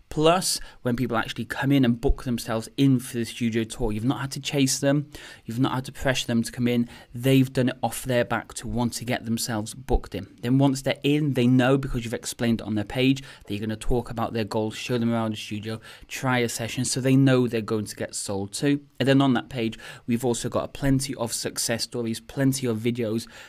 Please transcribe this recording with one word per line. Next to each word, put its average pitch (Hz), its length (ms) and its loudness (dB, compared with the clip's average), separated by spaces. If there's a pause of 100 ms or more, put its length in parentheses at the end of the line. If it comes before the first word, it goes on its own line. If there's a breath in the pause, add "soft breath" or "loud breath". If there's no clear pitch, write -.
Plus, 165 500 2 (240 loud breath)
when 123 120 0
people 120 220 -2
actually - 260 -4
come - 280 -2
in 139 120 6
and 117 160 4
book - 240 2
themselves 113 540 -4
in 139 220 6
for 127 180 -8
the 117 80 -2
studio 113 380 -2
tour, 110 280 -4
you've 107 140 -4
not 127 160 -2
had 135 100 -6
to - 80 -10
chase 135 400 0
them, 143 300 2 (340 loud breath)
you've 117 160 -6
not 135 140 2
had 127 120 -4
to 139 60 -14
pressure - 360 -2
them 117 160 2
to - 80 -8
come 120 160 -2
in, 120 200 0 (260 loud breath)
they've 131 380 4
done 127 180 2
it - 120 -6
off - 220 -4
their 123 200 2
back 117 300 -4
to - 140 -10
want 117 260 -2
to - 100 -8
get 120 220 -4
themselves 113 480 -4
booked - 400 -2
in. 92 140 -8 (140)
Then 127 180 4
once 135 240 4
they're - 200 -2
in, 147 300 2
they 123 140 4
know 131 320 6
because 127 260 -4
you've 113 80 -6
explained 117 480 -2
it 98 60 -10
on 107 80 -2
their 104 100 -2
page 135 380 2 (220 loud breath)
that - 80 -8
you're 101 60 -6
gonna 110 160 -6
talk 120 360 0
about 113 220 -4
their 110 120 -2
goals, 110 300 -2
show 123 240 -2
them 117 120 2
around 113 200 0
the 107 60 -6
studio, 107 440 -8 (260 loud breath)
try 127 300 -2
a 120 100 2
session, 117 380 -4
so 127 160 -2
they 131 140 4
know 131 320 6
they're 113 140 -2
going 107 240 -2
to - 100 -12
get - 180 -8
sold 98 400 -6
to. 143 260 0 (200)
And 127 100 2
then 139 100 6
on 135 140 4
that - 160 -2
page, 113 300 -4 (260 loud breath)
we've 117 180 -2
also 120 240 0
got - 260 -4
plenty 135 420 0
of 117 180 -4
success - 500 -4
stories, 117 360 -4
plenty 135 480 0
of 113 100 0
videos, 117 500 -2 (220 loud breath)